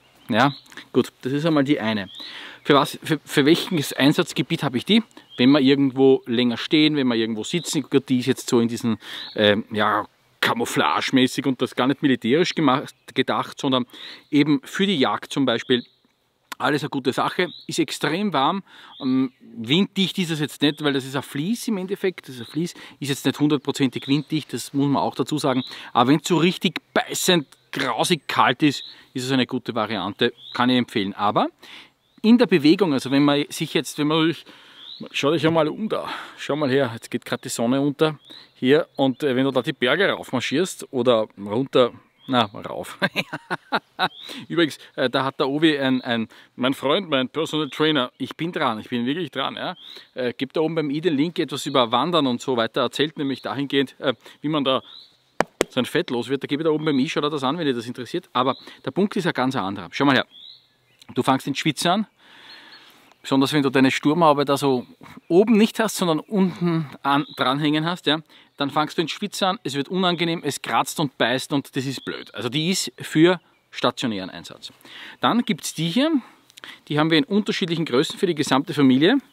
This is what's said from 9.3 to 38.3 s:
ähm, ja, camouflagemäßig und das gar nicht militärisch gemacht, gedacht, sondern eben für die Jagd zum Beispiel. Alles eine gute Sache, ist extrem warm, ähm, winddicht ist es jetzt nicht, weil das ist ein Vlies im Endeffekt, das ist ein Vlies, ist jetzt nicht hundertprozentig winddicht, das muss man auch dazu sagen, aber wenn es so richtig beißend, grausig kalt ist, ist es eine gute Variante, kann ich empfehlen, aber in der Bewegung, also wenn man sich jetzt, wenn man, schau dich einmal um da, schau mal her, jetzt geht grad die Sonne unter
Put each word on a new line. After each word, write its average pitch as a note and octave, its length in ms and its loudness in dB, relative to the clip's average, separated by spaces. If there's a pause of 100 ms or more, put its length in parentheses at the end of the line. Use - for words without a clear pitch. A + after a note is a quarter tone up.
ähm, G#2+ 360 4
ja, G#2 360 0 (320)
camouflagemäßig A#2+ 1080 2
und C3+ 160 -2
das B2 140 -4
gar B2+ 120 2
nicht C#3 140 -2
militärisch C3+ 540 2
gemacht, C#3 400 0 (180)
gedacht, B2+ 460 -2
sondern C3 260 0 (460)
eben D3 320 2
für - 240 -2
die G3 100 0
Jagd A2+ 340 0
zum C#3+ 140 -2
Beispiel. A#2+ 400 0 (760)
Alles C#3 220 0
eine C#3 60 -6
gute C3 220 -2
Sache, C#3+ 360 -2 (180)
ist E3 140 -4
extrem E3 540 -2
warm, D#3 280 0 (400)
ähm, C3 300 0 (100)
winddicht C3+ 760 -2
ist E3 100 -2
es D#3 100 -4
jetzt - 220 -6
nicht, - 220 0
weil C#3+ 100 0
das C3 120 -4
ist C3+ 100 -8
ein C3+ 80 -4
Vlies F3 440 -6
im G#3+ 100 0
Endeffekt, F#3 520 -6
das C3 60 -14
ist A#2+ 60 -12
ein A2 40 -14
Vlies, E3 300 -6 (240)
ist C#3 100 -4
jetzt - 160 -4
nicht C3+ 140 0
hundertprozentig C#3+ 680 0
winddicht, D3 460 -2
das - 180 -8
muss C#3 160 0
man B2 140 2
auch A2 140 -2
dazu D3 240 -2
sagen, C3 240 0 (280)
aber B2 200 4
wenn D#3+ 80 4
es - 80 -10
so F3 100 2
richtig E3+ 420 0 (140)
beißend, - 540 0 (240)
grausig C3+ 560 -2
kalt B2 340 2
ist, D3 220 2 (320)
ist B2+ 100 -6
es C3 60 -2
eine B2+ 160 2
gute A#2+ 260 -6
Variante, G#2+ 600 -2 (200)
kann B2 160 2
ich B2+ 80 4
empfehlen, G2+ 380 -2
aber A2+ 320 0 (720)
in A3+ 160 8
der A#3 80 4
Bewegung, E3+ 480 6
also B2 180 -2
wenn C#3 120 4
man C#3+ 260 2
sich - 240 -6
jetzt, D#3 240 -4
wenn D3 100 0
man, D#3+ 280 2 (760)
schau C#3 200 0
dich D#3 140 0
einmal D#3+ 220 2
um D#3 220 -6
da, - 180 -4 (300)
schau - 180 -4
mal D3+ 140 0
her, C3 240 2
jetzt - 160 -14
geht - 160 -6
grad - 180 -6
die C3 60 -10
Sonne B2+ 320 0
unter D3 380 0 (340)